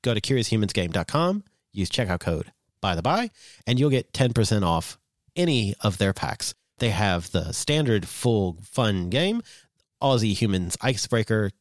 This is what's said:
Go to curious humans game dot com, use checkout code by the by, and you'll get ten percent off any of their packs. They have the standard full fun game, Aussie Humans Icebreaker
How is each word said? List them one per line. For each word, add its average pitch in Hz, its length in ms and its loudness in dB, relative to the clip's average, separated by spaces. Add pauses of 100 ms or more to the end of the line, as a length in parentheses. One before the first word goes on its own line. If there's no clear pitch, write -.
Go 123 100 0
to 107 80 0
curious 120 280 0
humans 107 260 0
game 90 160 0
dot 87 180 -2
com, 185 360 0 (280)
use 98 160 -2
checkout - 320 -2
code - 320 -4 (300)
by 98 120 0
the 165 60 -2
by, 208 300 0 (360)
and 123 140 2
you'll 147 80 4
get 131 240 0
ten 123 220 2
percent 104 320 2
off 82 320 0 (360)
any 131 460 2
of 95 160 0
their 98 160 2
packs. - 400 -6 (240)
They 120 140 0
have 90 400 0
the 80 220 -2
standard 135 540 0
full 98 560 0
fun 98 460 -2
game, 185 320 0 (600)
Aussie 113 320 2
Humans 95 480 0
Icebreaker 110 800 0